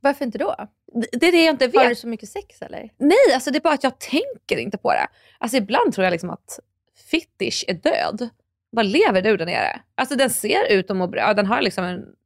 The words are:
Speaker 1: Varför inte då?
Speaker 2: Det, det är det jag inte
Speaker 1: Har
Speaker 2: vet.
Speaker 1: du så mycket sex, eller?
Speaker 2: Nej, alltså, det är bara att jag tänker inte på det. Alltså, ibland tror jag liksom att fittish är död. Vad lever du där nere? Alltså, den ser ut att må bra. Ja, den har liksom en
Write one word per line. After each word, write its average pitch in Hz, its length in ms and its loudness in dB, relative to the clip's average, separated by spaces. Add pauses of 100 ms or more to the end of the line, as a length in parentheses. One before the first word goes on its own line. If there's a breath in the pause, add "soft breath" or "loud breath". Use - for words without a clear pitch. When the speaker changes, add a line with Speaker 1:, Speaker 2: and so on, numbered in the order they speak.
Speaker 1:
Varför 277 240 0
inte 233 120 -8
då? - 180 -4 (380)
Speaker 2:
Det, 226 140 -4 (120)
det 320 80 4
är 359 40 6
det 339 140 6
jag 320 80 4
inte 262 120 2
Speaker 1:
Har 240 60 0
Speaker 2:
vet. 254 180 4
Speaker 1:
du 240 60 -2
så 240 120 -14
mycket 226 220 -10
sex, - 320 -14
eller? - 360 -14
Speaker 2:
Nej, 320 200 4 (160)
alltså, 254 180 -2
det 262 60 0
är - 40 -2
bara 311 120 2
att 277 100 -4
jag 254 160 -2
tänker 440 580 -4
inte 185 200 -6
på - 140 -2
det. - 160 0 (320 soft breath)
Alltså, 240 180 -2
ibland 247 360 0
tror 190 100 0
jag 185 80 2
liksom 175 180 -4
att - 300 -16 (520)
fittish - 560 -4
är 185 60 -2
död. 233 560 -4 (400)
Vad 226 160 -2
lever 214 360 2
du 208 160 2
där 165 80 -4
nere? 135 340 -4 (180)
Alltså, 262 180 -2
den 262 140 2
ser 370 420 0
ut 190 200 2
att 190 60 -2
må 185 100 0
bra. 175 140 -4
Ja, 139 120 2
den 202 120 0
har 214 160 0
liksom 185 240 -2
en 180 200 -8 (200)